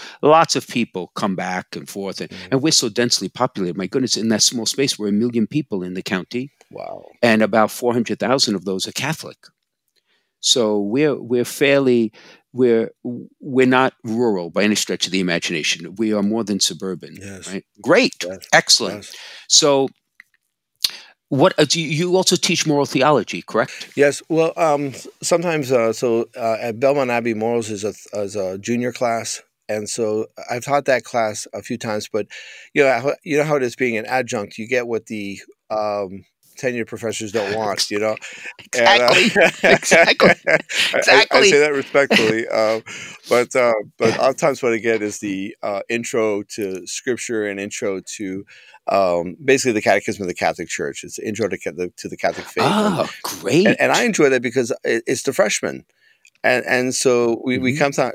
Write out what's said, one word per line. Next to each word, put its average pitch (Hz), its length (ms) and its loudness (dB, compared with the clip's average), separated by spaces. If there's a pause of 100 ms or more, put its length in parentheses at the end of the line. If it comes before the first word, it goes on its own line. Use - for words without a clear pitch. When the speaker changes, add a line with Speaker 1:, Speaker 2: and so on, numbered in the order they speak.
(240)
Speaker 1:
lots 156 320 4
of 131 120 -4
people 104 480 -6
come 98 200 -2
back 92 400 -8
and 73 120 -14
forth 98 320 -10
and, 82 120 -10
Speaker 2:
Mm. 92 200 -16
Speaker 1:
and 131 120 0
we're 160 80 0
so 123 180 2
densely 107 400 0
populated. 95 480 -4
My 95 100 -4
goodness, 131 300 -2
in 113 120 -2
that 107 120 2
small 117 240 0
space, 139 320 -2
we're 104 120 -2
a - 20 0 (120)
million 117 240 0
people 107 360 -4
in 90 100 -8
the 92 80 -8
county. 120 480 -6 (220)
Speaker 2:
Wow. - 340 -14 (160)
Speaker 1:
And 110 220 4
about 107 280 4
four 120 220 0
hundred 113 260 -2
thousand 117 360 2
of 85 100 -8
those 95 220 -4
are - 40 -12
Catholic. - 460 -6 (1040)
So 107 400 2
we're, 127 420 2
we're 120 240 0
fairly, 131 640 2 (420)
we're, 117 380 2 (120)
we're 127 640 -2
not 127 260 4 (100)
rural 107 460 0
by 95 140 0
any 104 120 2
stretch - 300 -4
of 90 60 -6
the 95 80 0
imagination. 85 760 -4
We 107 180 -2
are 101 100 0
more 110 200 0
than 101 160 -4
suburban, 80 640 -6
Speaker 2:
Yes. 95 300 -16
Speaker 1:
right? 95 140 -10 (160)
Great. 175 340 2 (100)
Speaker 2:
Yes. 95 280 -12
Speaker 1:
Excellent. 104 520 2
Speaker 2:
Yes. - 100 -18 (320)
Speaker 1:
So 139 420 4 (1400)
what, 185 300 2
uh, 151 60 4
do 165 140 0
you, 151 100 -4
you 175 260 0
also 185 200 2
teach - 300 -2
moral 143 200 0
theology, 127 580 0
correct? - 520 -4
Speaker 2:
Yes. 139 340 2
Well, 160 280 2
um, 147 300 2
s-, 117 200 -14 (140)
sometimes, 165 500 0
uh, 113 220 4
so, 117 320 0 (100)
uh, 113 240 -2
at 117 200 -6
Belmont 135 320 2
Abbey, 117 240 0
morals 113 340 -2
is 101 140 -6
a 101 100 -4
th-, - 140 -20 (180)
is 98 100 -10
a 95 220 -4
junior 120 340 -2
class. 117 500 -4 (260)
And 107 200 -4
so 110 380 -2 (240)
I've 120 160 -6
taught 143 200 0
that 123 180 2
class 110 500 -2
a 101 80 -10
few 117 160 -6
times, 107 340 -4
but, 104 140 -2 (480)
you 147 100 4
know, 135 160 4
how, 143 140 -2 (100)
you 151 140 -2
know 147 60 4
how 151 140 0
it 131 60 0
is 120 120 -2
being 120 220 -2
an 107 100 -6
adjunct. 120 500 -4
You 110 100 -10
get 123 200 0
what 110 180 -4
the, 101 340 -8 (300)
um, 104 560 -4 (340)
tenured 120 280 -4
professors 110 440 -8
don't 104 240 -2
want, 104 360 -2
you 104 80 -2
know? 107 220 0
Speaker 1:
<laughs> - 40 -14 (480)
Exactly. 123 500 6
Speaker 2:
And, 214 140 2
uh, 165 140 6 (120)
<laughs> - 0 - (120)
Speaker 1:
Exactly. - 540 6
Speaker 2:
I, - 220 2
I, - 460 0
Speaker 1:
Exactly. - 420 4
Speaker 2:
I - 40 6
say 185 160 8
that 151 140 4
respectfully, 131 760 2
um, 110 340 0 (460)
but, 120 260 2
uh, 120 180 4 (240)
but 113 120 2
Speaker 1:
Yeah. 107 120 0
Speaker 2:
oftentimes 135 400 2
what 120 120 2
I 113 40 2
get 110 240 0
is 104 180 -4
the, 98 440 -6
uh, 101 260 -4
intro 113 520 -2 (140)
to 92 320 -6
Scripture 110 600 -4
and 98 120 -6
intro 101 420 -6 (160)
to, 95 280 -8 (420)
um, 87 560 0
basically 131 300 2
the 104 80 0
Catechism 101 420 0
of 90 40 -4
the 87 60 -4
Catholic 85 340 -2
Church. - 360 -8
It's - 140 -16
the - 100 -10
intro 107 200 -2
to 92 100 -6
ca-, 92 140 -8
the, 90 260 -6
to - 120 -12
the 85 80 -12
Catholic 87 300 -4
faith. - 180 -2
And 202 340 2
Speaker 1:
Oh, - 100 -2 (140)
great. - 440 2
Speaker 2:
and, - 120 2
and 131 120 2
I 185 120 2
enjoy 175 260 4
that 127 120 4
because 120 300 -2 (120)
it, 117 240 0
it's 135 160 -2
the 139 100 0
freshmen. 101 520 -2 (580)
And, 120 220 2
and 127 300 0
so 120 500 2
we, 127 120 0
we 127 160 0
Speaker 1:
Mm-hmm. 151 60 -4
Speaker 2:
come 143 140 2
to, 127 220 0